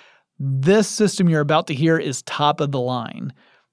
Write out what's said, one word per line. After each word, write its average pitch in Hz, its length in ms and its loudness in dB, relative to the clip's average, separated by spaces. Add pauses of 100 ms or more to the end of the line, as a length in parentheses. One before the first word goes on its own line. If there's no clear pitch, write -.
(380)
"This 139 480 2
system 196 420 2
you're 156 120 2
about 156 280 0
to - 60 -6
hear 160 240 2
is - 240 -6
top 147 380 0
of 143 100 0
the 135 100 -4
line," 123 520 -6 (400)